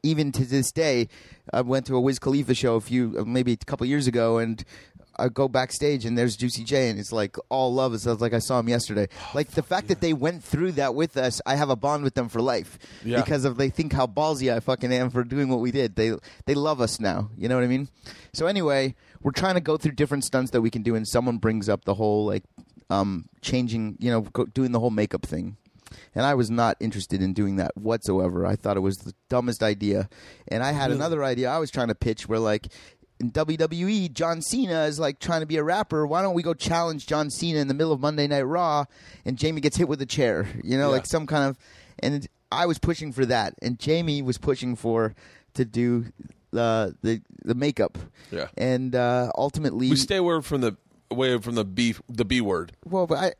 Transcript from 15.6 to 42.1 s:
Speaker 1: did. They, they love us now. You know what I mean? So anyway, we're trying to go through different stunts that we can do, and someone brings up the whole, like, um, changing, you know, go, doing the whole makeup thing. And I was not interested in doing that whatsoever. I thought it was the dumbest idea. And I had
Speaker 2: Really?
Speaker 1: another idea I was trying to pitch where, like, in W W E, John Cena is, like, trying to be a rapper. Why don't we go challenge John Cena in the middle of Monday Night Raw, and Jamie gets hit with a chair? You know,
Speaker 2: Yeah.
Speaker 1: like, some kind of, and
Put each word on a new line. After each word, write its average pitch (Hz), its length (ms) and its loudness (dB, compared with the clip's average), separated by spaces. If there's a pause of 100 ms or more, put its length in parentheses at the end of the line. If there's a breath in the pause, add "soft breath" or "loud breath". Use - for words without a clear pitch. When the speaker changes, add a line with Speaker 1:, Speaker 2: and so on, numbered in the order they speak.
Speaker 1:
did. 123 240 0
They, 113 180 2 (320 loud breath)
they 139 80 2
love 143 280 2
us - 180 0
now. 104 360 -2
You - 140 -4
know 127 60 2
what 123 80 2
I 123 40 0
mean? 131 200 -2 (460 loud breath)
So 156 120 -2
anyway, 143 480 2 (300 loud breath)
we're 143 80 0
trying 185 240 0
to 175 60 4
go 156 160 2
through 151 160 0
different 143 300 0
stunts 131 280 0
that 123 100 4
we 117 80 2
can 110 140 -4
do, 113 100 0
and 110 140 -2
someone 120 320 2
brings 110 280 0
up 101 180 0
the 98 100 0
whole, 107 320 2
like, 101 160 -2 (480)
um, 95 340 0 (160)
changing, 113 580 -2
you 120 120 0
know, 113 100 2
go, - 240 -2
doing 131 260 0
the 117 80 2
whole 120 120 2
makeup 104 340 0
thing. 90 320 -6 (560 loud breath)
And 120 120 0
I 143 100 2
was 117 160 2
not 117 280 2
interested 98 440 -2
in 92 100 0
doing 98 220 0
that 92 200 -4
whatsoever. 95 680 0
I 98 100 2
thought 101 220 0
it 95 40 0
was 95 160 0
the - 160 -14 (160)
dumbest 123 340 -2
idea. 101 460 0 (380 loud breath)
And 113 160 -2
I 143 100 -2
had 143 120 -2
Speaker 2:
Really? 143 120 0
Speaker 1:
another 156 260 0
idea 123 260 0
I 147 80 -2
was 156 140 -4
trying 123 160 -2
to 110 80 0
pitch - 340 -4
where, 110 100 0
like, 107 280 0 (520 loud breath)
in 117 120 -2
W 156 260 0
W 165 300 0
E, 202 220 2
John 165 340 -2
Cena 185 400 0
is, 151 160 -2
like, 143 200 -2
trying 165 220 -2
to 156 60 -4
be 156 100 0
a 147 60 2
rapper. 160 420 0
Why 160 160 0
don't 190 140 0
we 170 80 0
go 165 100 0
challenge 165 540 -2
John 151 240 0
Cena 165 280 -2
in 139 80 0
the 135 60 0
middle 156 180 2
of 139 80 2
Monday 147 280 0
Night 143 160 0
Raw, 151 420 0 (400 loud breath)
and 123 120 -4
Jamie 156 220 0
gets 143 160 2
hit 175 140 4
with 139 120 -2
a 139 40 -4
chair? 107 420 2 (160)
You 123 140 0
know, 143 120 4
Speaker 2:
Yeah. 135 80 4
Speaker 1:
like, 131 100 -2
some 160 180 0
kind 143 240 2
of, 131 80 -6 (420 loud breath)
and 143 280 -2 (240)